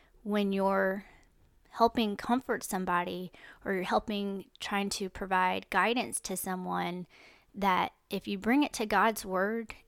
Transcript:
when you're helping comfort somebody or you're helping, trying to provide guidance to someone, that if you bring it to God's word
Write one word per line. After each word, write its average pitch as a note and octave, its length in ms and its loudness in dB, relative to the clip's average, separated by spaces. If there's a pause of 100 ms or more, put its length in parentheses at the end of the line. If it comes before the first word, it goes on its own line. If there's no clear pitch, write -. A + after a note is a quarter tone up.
(240)
when G#3 280 0
you're G3 540 2 (720)
helping A3 400 2
comfort B3 460 -2
somebody F3+ 680 -4 (320)
or G3+ 100 -2
you're F#3 100 0
helping, G3+ 640 -2 (140)
trying G3+ 300 -2
to F#3+ 200 -4
provide F#3 600 0
guidance A3 500 2
to - 160 -8
someone, F3+ 680 -4 (480)
that F#3+ 380 2 (180)
if G3+ 180 -6
you G3+ 80 -2
bring A#3 280 4
it - 100 -2
to A3+ 120 -4
God's G#3+ 380 2
word G3+ 520 -2 (120)